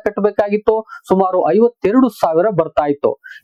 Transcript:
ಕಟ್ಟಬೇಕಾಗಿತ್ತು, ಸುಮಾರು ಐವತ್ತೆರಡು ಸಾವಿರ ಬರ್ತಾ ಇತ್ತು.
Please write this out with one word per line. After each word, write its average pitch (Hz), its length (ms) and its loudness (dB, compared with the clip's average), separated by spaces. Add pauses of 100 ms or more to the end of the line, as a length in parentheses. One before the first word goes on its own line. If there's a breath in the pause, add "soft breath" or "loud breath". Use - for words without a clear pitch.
ಕಟ್ಟಬೇಕಾಗಿತ್ತು, 208 800 0 (220 loud breath)
ಸುಮಾರು 185 440 0
ಐವತ್ತೆರಡು 233 580 0
ಸಾವಿರ 170 360 0 (140)
ಬರ್ತಾ 160 260 -2
ಇತ್ತು. - 360 -4 (220 loud breath)